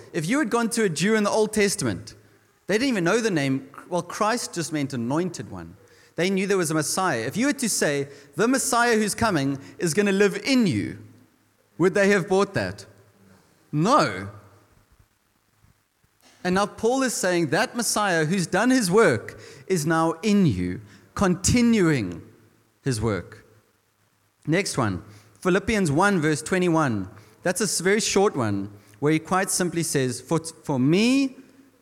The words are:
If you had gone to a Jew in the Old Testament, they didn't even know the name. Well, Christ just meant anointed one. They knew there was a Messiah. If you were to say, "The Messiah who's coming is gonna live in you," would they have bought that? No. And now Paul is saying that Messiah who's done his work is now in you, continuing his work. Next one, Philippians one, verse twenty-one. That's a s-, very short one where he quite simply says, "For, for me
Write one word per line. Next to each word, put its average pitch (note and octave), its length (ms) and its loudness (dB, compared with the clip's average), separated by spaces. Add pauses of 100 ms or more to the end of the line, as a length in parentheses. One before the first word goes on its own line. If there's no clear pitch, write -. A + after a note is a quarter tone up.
(120)
If D#3+ 160 -4
you C4+ 120 0
had A#3 100 -2
gone A#3 200 0
to A3+ 140 0
a G3 60 2
Jew E3 240 0
in G#3+ 100 2
the G3+ 60 0
Old G#3+ 240 0
Testament, C3+ 600 -2 (520)
they F#3 80 -2
didn't B3 140 0
even G3+ 160 0
know F#3+ 140 2
the A3+ 120 0
name. C#3 400 -2 (180)
Well, E3+ 140 -4
Christ A3 500 -4
just E3 220 -6
meant C#3 180 -4
anointed C3+ 580 -4
one. F2 260 -14 (400)
They F3 120 0
knew G3 180 0
there F#3+ 120 2
was E3+ 120 0
a D#3+ 40 -2
Messiah. D#3 460 -2
If A#2+ 140 -6
you A3+ 120 0
were C#4+ 80 0
to B3 140 -4
say, C#3+ 400 -2 (280)
"The G3+ 100 0
Messiah A#3+ 500 2
who's G#3+ 180 0
coming C#3 440 0 (200)
is D#3+ 160 -2
gonna G3+ 180 2
live G3 240 4
in B3+ 300 2
you," G2 320 -2 (800)
would F3+ 160 2
they G3 140 4
have G3+ 200 2
bought G3 240 2
that? G2 320 -4 (880)
No. D3 560 0 (2250)
And F3+ 100 0
now G3 120 2
Paul B3+ 360 0
is B3+ 120 0
saying E3+ 340 0
that G3+ 260 0
Messiah G3+ 520 0
who's F3 200 0
done G3+ 220 0
his B3+ 220 2
work G3 500 2 (260)
is E3 200 0
now E3 260 2 (100)
in G3+ 220 4
you, F2+ 380 0 (320)
continuing F3+ 1080 2 (600)
his B2 180 -2
work. G2+ 460 -4 (1000)
Next F3+ 300 -2
one, G2+ 260 -2 (380)
Philippians F#3+ 500 0
one, F#3 300 2
verse D3 220 0
twenty-one. D#3+ 680 0 (340)
That's F#3 180 -2
a A3+ 40 0
s-, - 160 -4
very G3 200 2
short G3+ 340 2
one G2+ 360 -2 (300)
where D3 120 2
he D#3 60 2
quite F#3 320 -2
simply E3+ 320 -2
says, C3 360 -2
"For, E3 200 -2
for D#3 400 -6
me A#3 580 2 (460)